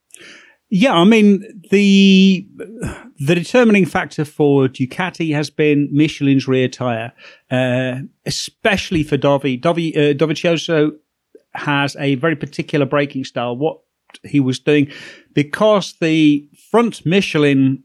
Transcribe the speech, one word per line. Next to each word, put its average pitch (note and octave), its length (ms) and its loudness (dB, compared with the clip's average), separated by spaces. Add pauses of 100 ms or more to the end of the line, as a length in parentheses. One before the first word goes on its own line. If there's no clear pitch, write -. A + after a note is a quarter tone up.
(680)
Yeah, G#3 240 2
I E3+ 120 4
mean, G#3 380 4 (280)
the, G3 760 4 (720)
the C#3+ 160 0
determining G3+ 500 2
factor D#3+ 400 -6
for C#3+ 420 2
Ducati D#3+ 640 -6
has D3 160 -4
been D3 420 0
Michelin's C#3 560 0
rear C3 200 0
tyre, A#2 460 -6 (360)
uh, B2+ 520 -2 (240)
especially - 760 -4
for D3 160 -2
Dovi. C#3 420 0
Dovi, E3 360 -2
uh, D3 180 2
Dovizioso D#3 800 -2 (600)
has C#3+ 460 -4
a C#3+ 160 -2
very D#3+ 200 -2
particular D3 500 -4
braking C#3+ 380 -4
style. B2 320 -8
What D3 240 -6 (440)
he - 160 -2
was C3 200 -2
doing, D3 320 0 (420)
because F#3 680 0
the D#3 480 2 (240)
front A3+ 340 0
Michelin C#3+ 800 0